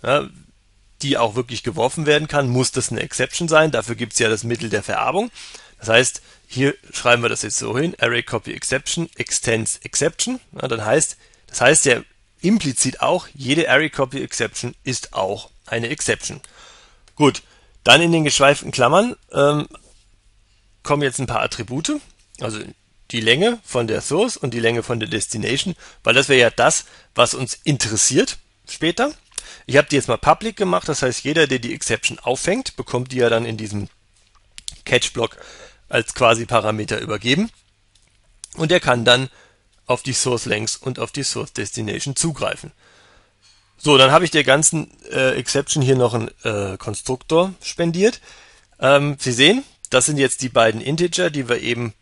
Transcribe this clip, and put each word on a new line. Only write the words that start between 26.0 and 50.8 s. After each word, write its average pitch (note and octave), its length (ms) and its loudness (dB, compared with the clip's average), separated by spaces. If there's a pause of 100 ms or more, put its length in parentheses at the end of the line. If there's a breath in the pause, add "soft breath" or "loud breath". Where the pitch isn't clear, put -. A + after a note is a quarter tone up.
weil A#2 100 4
das C3+ 140 4
wäre C3+ 120 6
ja A#2 100 6
das, - 360 2 (280 soft breath)
was A#2+ 200 4
uns B2+ 300 -8
interessiert C3 720 0 (300)
später. A3+ 440 -2 (540 loud breath)
Ich B2 100 2
habe C#3+ 120 6
die D3 80 0
jetzt B2+ 120 -2
mal A#2 80 0
public G3 400 0
gemacht, F3+ 320 -2
das D3 140 -4
heißt, B2+ 220 -4
jeder, D3+ 220 2
der C3 120 -2
die A#2 160 -6
Exception - 440 -6
auffängt, F3+ 580 -4
bekommt B2+ 360 -6
die B2+ 40 -6
ja A#2+ 120 2
dann A2+ 160 2
in A2+ 120 -6
diesem G#2 320 -8 (960)
Catch-Block - 520 0 (520 loud breath)
als - 260 -2
quasi A#2 320 4
Parameter G#2+ 540 -2
übergeben. B2+ 500 -2 (1040)
Und D#3+ 180 0
er F3 80 4
kann B2 240 2
dann B2 240 4 (580 soft breath)
auf B2+ 160 -2
die C3+ 100 -4
Source A#2+ 340 -2
Length A2 340 -4
und C3 180 -8
auf A#2 120 -6
die C#3 140 -6
Source - 280 -6
Destination A2 640 -6
zugreifen. - 560 -4 (1040 soft breath)
So, D3 220 4
dann C3+ 140 8
habe F3 120 8
ich D#3+ 60 -2
der C#3+ 140 2
ganzen, D3+ 460 2 (200)
äh, C3 220 2
Exception C#3 500 -2
hier C3 140 4
noch A#2+ 180 2
einen, A#2 160 -4 (140)
äh, G2+ 340 -4
Konstruktor D#3+ 840 -2
spendiert. F3 580 -2 (580 soft breath)
Ähm, C#3+ 400 2
Sie B2+ 140 -4
sehen, D#3+ 320 4 (260)
das B2+ 160 2
sind D3+ 120 -2
jetzt C3 240 0
die C3 60 -4
beiden A2+ 320 2